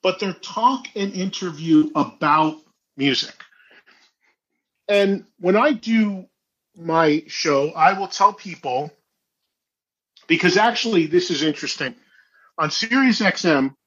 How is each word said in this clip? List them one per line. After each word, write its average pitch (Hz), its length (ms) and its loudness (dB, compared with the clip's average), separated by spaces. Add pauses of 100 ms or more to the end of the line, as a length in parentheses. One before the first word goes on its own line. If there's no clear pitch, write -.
But 185 160 -2
they're 196 140 -4
talk 254 600 -4
and 196 200 -6
interview 165 800 0
about 156 600 0 (400)
music. 135 380 -4 (1500)
And 202 360 0 (140)
when 185 160 2
I 262 160 2
do 214 540 -2 (500)
my 160 520 0
show, 147 420 -2
I 165 280 2
will 196 100 -6
tell - 260 0
people, 147 580 -8 (1400)
because 175 300 2
actually 220 480 0
this 175 260 0
is 147 120 -4
interesting. 143 520 -6 (600)
On 156 140 -2
Sirius 240 500 2
X 190 240 0
M 139 420 2